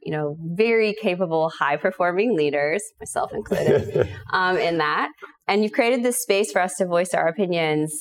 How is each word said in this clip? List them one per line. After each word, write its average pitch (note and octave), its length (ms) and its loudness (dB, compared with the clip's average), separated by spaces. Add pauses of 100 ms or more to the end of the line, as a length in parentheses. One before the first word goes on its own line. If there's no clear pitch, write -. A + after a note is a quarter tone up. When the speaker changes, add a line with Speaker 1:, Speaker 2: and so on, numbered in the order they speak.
Speaker 1:
you - 80 -8
know, D3+ 300 -4
very G#3+ 540 2
capable, F3 540 0
high-performing F3 880 0
leaders, D3 460 0 (160)
myself - 340 -6
included, - 760 0 (140)
Speaker 2:
<laughs> - 100 -12
Speaker 1:
um, F#3 260 2
in E3+ 200 0
that, E3 340 0 (340)
and G3+ 160 2
you've G#3+ 100 0
created A#3+ 320 2
this B3 160 0
space G3+ 300 2
for G3 100 0
us F3+ 180 -2
to F#3+ 80 2
voice F3 280 0
our D#3+ 140 2
opinions, D#3+ 720 0